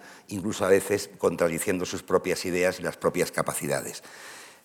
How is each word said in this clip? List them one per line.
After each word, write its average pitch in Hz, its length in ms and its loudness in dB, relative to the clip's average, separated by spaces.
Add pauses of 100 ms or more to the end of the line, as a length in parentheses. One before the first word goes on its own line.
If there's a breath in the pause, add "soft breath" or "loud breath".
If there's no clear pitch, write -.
(300 loud breath)
incluso 101 360 -2
a 92 40 2
veces 98 500 4
contradiciendo 87 680 2
sus 92 160 -6
propias 92 440 0
ideas 90 340 2
y - 40 -12
las 80 140 -4
propias 82 340 0
capacidades. - 680 -4 (640 loud breath)